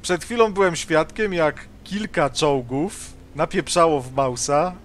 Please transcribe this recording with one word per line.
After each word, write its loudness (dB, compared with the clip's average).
Przed -2
chwilą 2
byłem 2
świadkiem, 0
jak 0
kilka -2
czołgów -2
napieprzało 2
w -12
Mausa 0